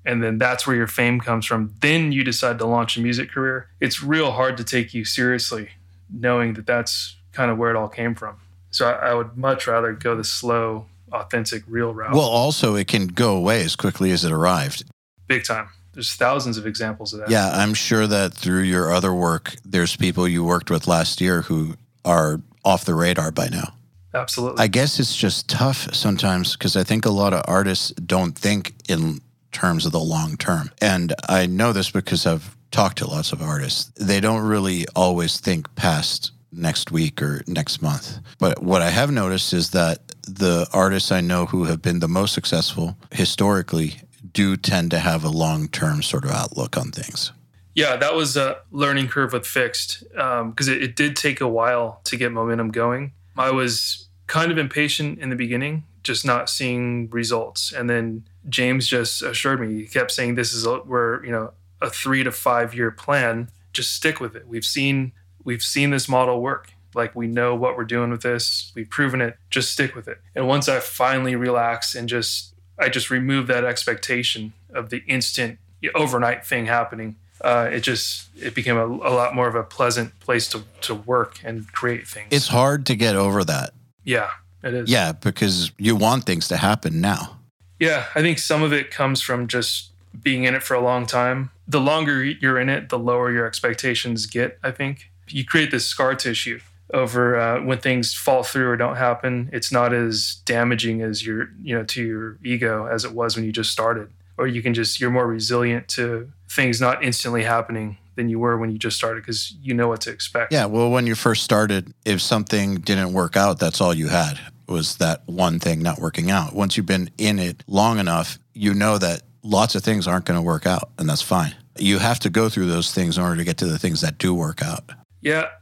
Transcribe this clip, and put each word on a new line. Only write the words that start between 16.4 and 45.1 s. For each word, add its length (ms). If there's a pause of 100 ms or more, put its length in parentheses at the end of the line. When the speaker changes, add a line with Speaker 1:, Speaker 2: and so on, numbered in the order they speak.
Speaker 1:
of 100
examples 460
of 80
that. 100
Speaker 2:
Yeah, 220
I'm 220
sure 320
that 280
through 280
your 300
other 220
work, 500
there's 320
people 320
you 160
worked 260
with 160
last 340
year 220
who 320 (300)
are 360 (240)
off 200
the 100
radar 380
by 160
now. 240 (420)
Speaker 1:
Absolutely. 480
Speaker 2:
I 60
guess 320
it's 160
just 320
tough 460
sometimes, 600
'cause 220
I 80
think 220
a 40
lot 220
of 140
artists 460 (120)
don't 340
think 360 (140)
in 320 (320)
terms 340
of 60
the 80
long 360
term. 340 (120)
And 320 (140)
I 180
know 260
this 180
because 360
I've 300 (160)
talked 260
to 80
lots 260
of 80
artists. 560
They 240
don't 220
really 520
always 440
think 380
past 560 (200)
next 380
week 320
or 240
next 340
month. 380 (200)
But 240
what 200
I 80
have 200
noticed 440
is 160
that 300 (220)
the 500
artists 380
I 100
know 260
who 180
have 160
been 200
the 80
most 260
successful 640 (140)
historically 880 (320)
do 240
tend 340
to 80
have 260